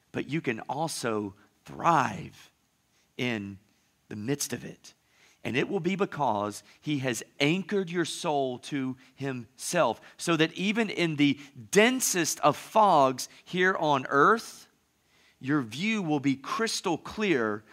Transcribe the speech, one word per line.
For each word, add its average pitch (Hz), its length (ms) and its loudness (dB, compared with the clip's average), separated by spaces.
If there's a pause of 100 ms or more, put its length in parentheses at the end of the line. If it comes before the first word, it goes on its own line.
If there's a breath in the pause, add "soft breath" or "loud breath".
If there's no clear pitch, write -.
(120)
but - 160 -6
you 156 120 -4
can 117 200 -4
also 117 760 -4 (300 soft breath)
thrive 135 880 -2 (640)
in 104 420 -6 (500)
the - 60 -12
midst 117 380 -6
of - 120 -8
it. - 300 -20 (480 soft breath)
And 107 140 -4
it 143 120 0
will 190 120 -2
be 185 160 -2
because 110 680 -2 (180 soft breath)
he 151 180 -4
has 127 260 -4 (160)
anchored 180 500 0
your 170 140 -2
soul 139 540 -2
to 131 380 -6 (200 soft breath)
himself, 131 840 -2 (160 loud breath)
so 170 200 0
that 160 160 2
even 202 380 0
in 160 260 0
the 143 240 4 (320 loud breath)
densest 214 680 2
of 143 180 4
fogs 147 720 4 (160 loud breath)
here 185 320 2
on 143 320 0
earth, 185 600 4 (720 soft breath)
your 139 220 0
view 185 400 -2
will 151 180 0
be 135 160 2
crystal 190 640 -2
clear 117 720 -2